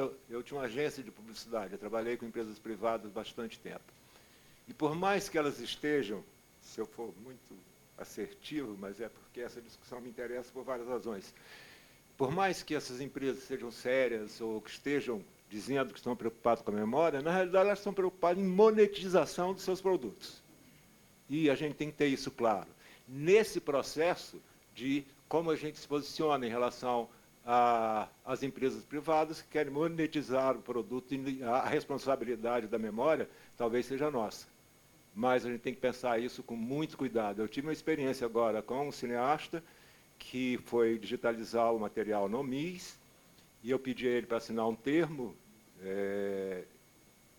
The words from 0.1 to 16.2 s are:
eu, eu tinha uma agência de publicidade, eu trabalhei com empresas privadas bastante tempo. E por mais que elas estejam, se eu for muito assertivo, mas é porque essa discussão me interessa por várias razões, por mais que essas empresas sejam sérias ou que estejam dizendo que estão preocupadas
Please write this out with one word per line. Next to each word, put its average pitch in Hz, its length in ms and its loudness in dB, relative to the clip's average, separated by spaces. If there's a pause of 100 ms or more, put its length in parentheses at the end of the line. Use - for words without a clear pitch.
eu, 117 100 -10
eu 120 60 -6
tinha 143 160 -8
uma 135 60 -4
agência 135 380 -4
de 107 80 -16
publicidade, 107 640 -8
eu 98 40 -8
trabalhei 113 400 -4
com 117 80 -10
empresas 110 320 -6
privadas 110 540 -4
bastante 110 480 -10
tempo. - 240 -14 (840)
E - 60 -14
por 151 220 0
mais 190 340 0
que 160 80 -2
elas 143 220 0
estejam, 113 640 -2 (400)
se - 180 -8
eu 107 60 -6
for 113 260 -10 (100)
muito 127 320 -20 (400)
assertivo, 113 840 -8
mas 98 200 -8
é 113 80 -6
porque - 340 -14
essa 117 200 -10
discussão 120 400 -16
me 123 80 -12
interessa 120 420 -8
por 127 120 -10
várias 120 240 -6
razões, 110 440 -6 (840)
por 135 140 2
mais 185 320 0
que - 100 -6
essas 127 260 -4
empresas 135 440 -4
sejam 120 260 -8
sérias 117 720 0
ou 110 200 -4
que - 100 -14
estejam 123 520 -2 (240)
dizendo 110 460 -2
que - 60 -18
estão 123 160 -2
preocupadas 113 480 2